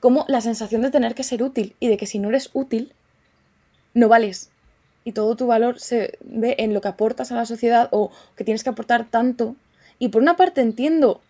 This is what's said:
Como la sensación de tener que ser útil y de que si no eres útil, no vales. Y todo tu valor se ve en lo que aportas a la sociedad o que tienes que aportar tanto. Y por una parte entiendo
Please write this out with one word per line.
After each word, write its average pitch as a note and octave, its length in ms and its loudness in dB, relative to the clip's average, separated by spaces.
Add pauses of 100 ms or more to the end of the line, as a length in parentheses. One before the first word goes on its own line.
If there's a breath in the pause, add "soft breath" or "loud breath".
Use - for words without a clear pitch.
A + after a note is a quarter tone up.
Como B3+ 280 4
la C4+ 120 0
sensación A3 420 -4
de C4 80 -2
tener A#3+ 240 0
que C4+ 80 -10
ser A#3+ 200 -4
útil B3 380 -4
y B3 80 -2
de G#3+ 80 4
que G3 100 -8
si G#3 120 -8
no G3+ 100 -4
eres C4 240 -2
útil, C4 420 -6 (1000)
no A#3 140 6
vales. A3 420 2 (540)
Y A3+ 80 -10
todo A3 240 -2
tu B3+ 100 -4
valor A#3+ 340 2
se - 440 -4
ve A3+ 340 -2
en A3 160 -2
lo G3+ 60 -2
que G#3 80 -6
aportas A3+ 440 -4
a A#3+ 40 -6
la A#3 100 -4
sociedad A#3 440 2
o G#3 200 0 (260 loud breath)
que G#3+ 80 -6
tienes A3 200 -2
que C4 60 -4
aportar A3+ 400 -2
tanto. A#3 460 -2 (420 soft breath)
Y B3 100 -2
por A3 140 2
una E4+ 140 4
parte F4+ 240 2
entiendo B3 680 2